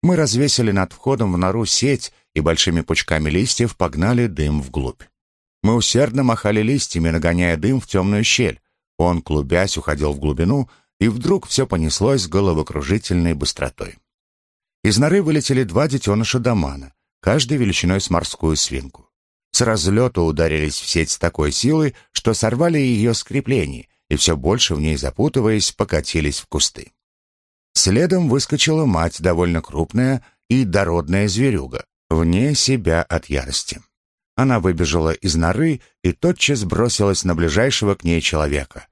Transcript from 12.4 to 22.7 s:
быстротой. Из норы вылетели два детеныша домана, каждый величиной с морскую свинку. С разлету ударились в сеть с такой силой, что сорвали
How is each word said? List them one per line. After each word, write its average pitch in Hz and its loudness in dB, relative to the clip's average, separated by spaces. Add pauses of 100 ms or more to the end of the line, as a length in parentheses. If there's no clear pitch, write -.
быстротой. 69 -6 (840)
Из 107 2
норы 156 4
вылетели 147 0
два 110 0
детеныша 113 0
домана, 71 -2 (260)
каждый 131 0
величиной 95 0
с - -6
морскую 80 0
свинку. - -8 (420)
С - 0
разлету 110 2
ударились 78 0
в - -10
сеть 80 0
с - -4
такой 76 -2
силой, 147 0 (160)
что - -2
сорвали 139 0